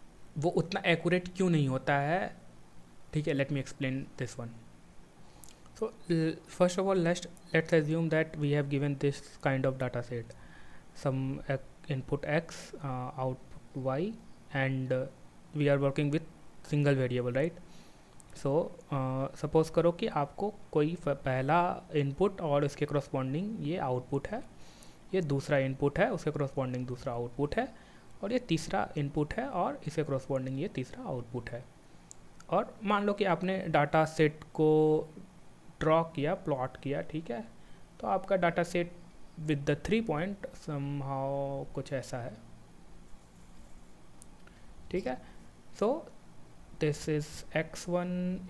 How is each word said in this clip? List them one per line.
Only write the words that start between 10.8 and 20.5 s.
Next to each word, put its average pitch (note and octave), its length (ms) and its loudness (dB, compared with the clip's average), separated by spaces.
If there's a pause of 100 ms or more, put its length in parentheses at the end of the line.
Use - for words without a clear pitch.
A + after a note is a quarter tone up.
some, C3+ 540 0
uh, C#3 80 0 (320)
input C#3 340 -2
X, - 500 -2 (100)
uh, B2+ 340 -4
output - 580 -6
Y, C#3 380 0 (400)
and, C3+ 400 2
uh, B2+ 120 2 (500)
we D3 140 4
are C#3+ 100 6
working C#3+ 320 2
with D#3 120 2 (400)
single C#3+ 320 4
variable, B2 380 2
right? D3+ 240 2 (760)
So, - 360 2 (200)
uh, C3 360 0 (140)
suppose D#3+ 280 4
करो E3 220 6
कि E3+ 160 -2
आपको F3 460 -2 (180)